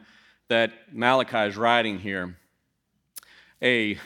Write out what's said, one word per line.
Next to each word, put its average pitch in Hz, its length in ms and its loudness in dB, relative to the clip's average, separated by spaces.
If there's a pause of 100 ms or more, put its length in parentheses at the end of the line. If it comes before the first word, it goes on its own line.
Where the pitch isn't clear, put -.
(480)
that 113 460 0
Malachi 117 560 0
is 101 80 -8
writing 113 420 2
here. 92 380 -8 (1200)
A, 113 440 0